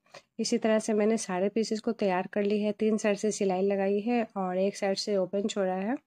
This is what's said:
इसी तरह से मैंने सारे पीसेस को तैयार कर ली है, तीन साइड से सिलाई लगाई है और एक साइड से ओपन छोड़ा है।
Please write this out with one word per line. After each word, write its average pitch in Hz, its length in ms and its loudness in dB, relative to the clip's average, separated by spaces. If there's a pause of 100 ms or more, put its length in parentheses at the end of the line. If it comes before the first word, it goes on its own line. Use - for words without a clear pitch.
(400)
इसी 226 180 0
तरह 220 220 2
से 220 140 -2
मैंने 214 240 2
सारे 190 320 -2
पीसेस 214 300 -2
को 240 140 -4
तैयार 185 340 0
कर 208 160 -2
ली 208 180 0
है, 208 120 0
तीन 220 240 0
साइड 208 200 2
से 214 140 0
सिलाई 190 320 0
लगाई 202 360 2
है 233 240 0 (140)
और 185 200 -2
एक 202 200 0
साइड 196 200 0
से 208 200 -2
ओपन 202 300 0
छोड़ा 190 260 0
है। 202 220 -2 (120)